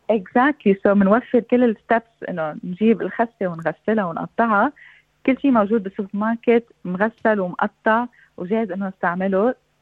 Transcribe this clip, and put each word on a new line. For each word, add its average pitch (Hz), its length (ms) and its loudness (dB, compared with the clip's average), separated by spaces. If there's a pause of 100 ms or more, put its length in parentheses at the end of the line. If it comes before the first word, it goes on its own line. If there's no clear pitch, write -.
(120)
Exactly. 233 600 2
So 202 140 0
منوفر 202 520 4
كل 247 240 0
الستبس - 640 -2
إنه 156 260 -6 (100)
نجيب 180 380 0
الخسة 226 400 -6
ونغسلها 170 640 -4
ونقطعها. 208 680 0 (540)
كل 262 160 2
شيء 277 80 2
موجود 220 320 2
بالسوبر 190 300 -10
ماركت 233 520 0 (200)
مغسل 208 560 -2
ومقطع 214 640 -2 (300)
وجاهز 208 340 -4
إنه 196 180 -6
نستعمله. 190 680 -2 (280)